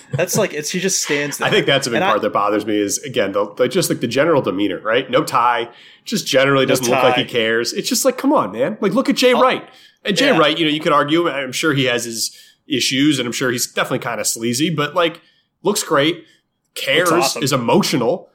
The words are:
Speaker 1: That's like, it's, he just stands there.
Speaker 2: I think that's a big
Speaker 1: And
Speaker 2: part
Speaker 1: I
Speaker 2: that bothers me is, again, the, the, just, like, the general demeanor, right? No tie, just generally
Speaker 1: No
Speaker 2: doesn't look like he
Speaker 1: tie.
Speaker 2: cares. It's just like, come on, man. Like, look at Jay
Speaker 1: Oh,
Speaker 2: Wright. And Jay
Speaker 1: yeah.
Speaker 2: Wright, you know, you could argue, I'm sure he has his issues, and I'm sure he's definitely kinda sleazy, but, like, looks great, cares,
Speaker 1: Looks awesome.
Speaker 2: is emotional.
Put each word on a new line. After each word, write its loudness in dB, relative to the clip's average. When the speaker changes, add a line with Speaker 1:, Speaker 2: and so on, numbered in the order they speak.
Speaker 1:
That's -2
like, 0
it's, -8
he -4
just -2
stands -4
there. -2
Speaker 2:
I -2
think 2
that's 2
a -4
big 0
Speaker 1:
And 0
Speaker 2:
part 2
Speaker 1:
I -10
Speaker 2:
that -2
bothers 0
me 0
is, -2
again, -2
the, -2
the, 2
just, 0
like, -4
the -2
general 2
demeanor, -2
right? 0
No 2
tie, 0
just -4
generally 4
Speaker 1:
No 2
Speaker 2:
doesn't 2
look 2
like 4
he 0
Speaker 1:
tie. -14
Speaker 2:
cares. 0
It's -6
just -2
like, 0
come 2
on, 0
man. -2
Like, 0
look 0
at 2
Jay 4
Speaker 1:
Oh, 4
Speaker 2:
Wright. 2
And -2
Jay 2
Speaker 1:
yeah. 4
Speaker 2:
Wright, 2
you 2
know, 2
you -2
could 0
argue, 2
I'm -4
sure 0
he 2
has 0
his -8
issues, 0
and -2
I'm -6
sure -2
he's -4
definitely -4
kinda -6
sleazy, -2
but, -2
like, -2
looks -2
great, 0
cares, 0
Speaker 1:
Looks 2
awesome. -6
Speaker 2:
is -2
emotional. 0